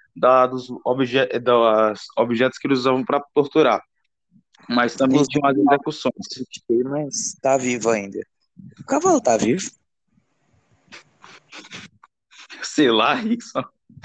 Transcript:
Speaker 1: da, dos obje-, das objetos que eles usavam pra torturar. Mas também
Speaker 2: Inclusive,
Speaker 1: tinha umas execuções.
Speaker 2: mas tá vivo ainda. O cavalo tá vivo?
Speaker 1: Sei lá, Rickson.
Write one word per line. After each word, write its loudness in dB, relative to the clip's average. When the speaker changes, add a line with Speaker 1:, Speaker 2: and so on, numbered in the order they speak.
Speaker 1:
da, 4
dos -10
obje-, 0
das 2
objetos 0
que -6
eles 0
usavam 0
pra -2
torturar. 2
Mas 0
também 2
Speaker 2:
Inclusive, 2
Speaker 1:
tinha 2
umas 2
execuções. -4
Speaker 2:
mas -8
tá 2
vivo -2
ainda. -4
O -20
cavalo 2
tá 2
vivo? -2
Speaker 1:
Sei 2
lá, 2
Rickson. -6